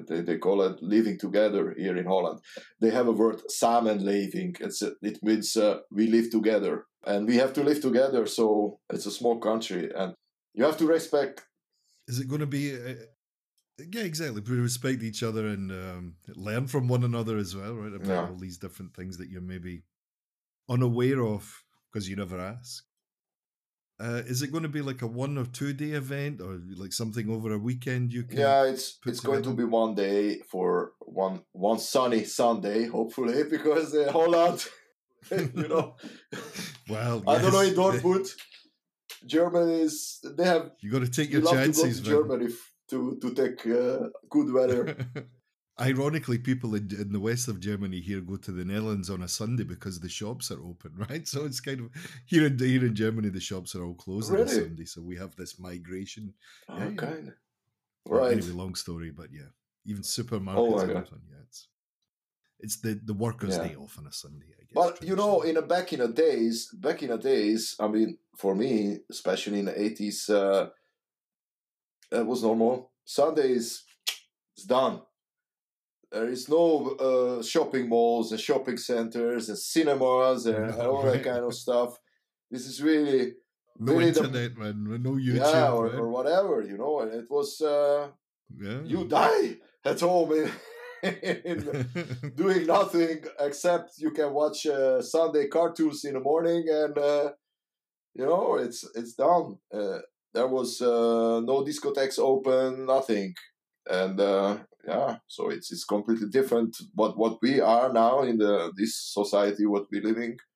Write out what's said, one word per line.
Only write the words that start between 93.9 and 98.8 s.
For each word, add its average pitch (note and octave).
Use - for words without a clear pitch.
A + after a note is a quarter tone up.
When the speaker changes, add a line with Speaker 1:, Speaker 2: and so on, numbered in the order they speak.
Speaker 1:
you D3+
can D3
watch, D3+
uh, C3+
Sunday D3+
cartoons E3
in C#3+
the C3
morning E3
and, D3+
uh, C#3+
you B2+
know, F3
it's, A#2+